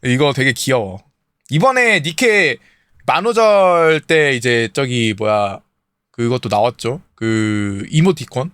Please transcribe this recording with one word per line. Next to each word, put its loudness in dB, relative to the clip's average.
이거 2
되게 0
귀여워. -4
이번에 2
니케 0
만우절 2
때 2
이제 0
저기, -2
뭐야, -2
그것도 -4
나왔죠. -2
그 -4
이모티콘. -2